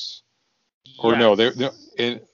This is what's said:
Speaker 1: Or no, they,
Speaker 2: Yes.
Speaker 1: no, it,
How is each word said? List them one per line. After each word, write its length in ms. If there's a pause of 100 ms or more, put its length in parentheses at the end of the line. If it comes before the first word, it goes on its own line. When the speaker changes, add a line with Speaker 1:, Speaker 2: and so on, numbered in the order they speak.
(1000)
Speaker 1:
Or 180
no, 180
they, 120
Speaker 2:
Yes. 100
Speaker 1:
no, 140 (260)
it, 360